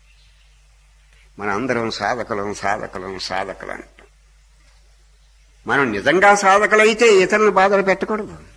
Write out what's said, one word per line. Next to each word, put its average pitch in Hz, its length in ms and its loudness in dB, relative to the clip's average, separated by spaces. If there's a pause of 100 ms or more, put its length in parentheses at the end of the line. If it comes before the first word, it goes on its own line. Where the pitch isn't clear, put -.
(1400)
మన 101 100 -6
అందరం 117 420 -4
సాధకులం, 101 640 -6
సాధకులం, 98 640 -8
సాధకులం 87 520 -10
అంటాం. - 140 -14 (1800)
మనం 127 240 0
నిజంగా 160 440 4
సాధకులైతే 214 800 4
ఇతరులను 214 360 2
బాధలు 196 300 2
పెట్టకూడదు. 190 560 -4 (200)